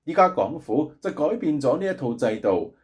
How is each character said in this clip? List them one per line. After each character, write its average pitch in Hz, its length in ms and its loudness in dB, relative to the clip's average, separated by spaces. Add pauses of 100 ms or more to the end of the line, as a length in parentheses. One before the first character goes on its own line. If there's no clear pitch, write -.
依 320 80 -6
家 185 160 6
港 156 300 -2
府 147 320 -2 (100)
就 190 100 -6
改 180 240 0
變 156 260 -2
咗 170 160 2
呢 190 80 -4
一 185 100 -2
套 123 200 -4
制 110 220 -2
度， 101 360 0 (100)